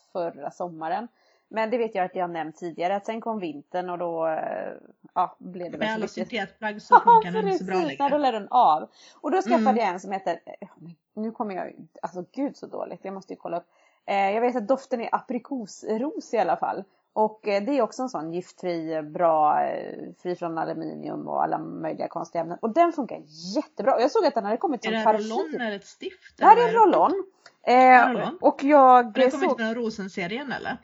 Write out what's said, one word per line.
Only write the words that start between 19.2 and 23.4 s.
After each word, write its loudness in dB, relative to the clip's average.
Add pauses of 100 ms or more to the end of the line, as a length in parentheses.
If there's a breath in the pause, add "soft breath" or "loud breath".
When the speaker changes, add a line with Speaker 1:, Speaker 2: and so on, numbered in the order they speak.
Speaker 1:
eh, -6 (240)
fri -4
från -6
aluminium -6
och 0
alla 0
möjliga -8
konstiga -8
ämnen. -8
Och -2
den 4
funkar -8 (340)